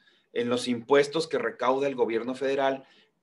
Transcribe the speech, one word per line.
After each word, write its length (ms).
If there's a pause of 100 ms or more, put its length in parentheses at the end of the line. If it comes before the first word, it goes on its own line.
(320)
en 160
los 180
impuestos 640
que 100
recauda 480
el 80
gobierno 400
federal, 500 (380)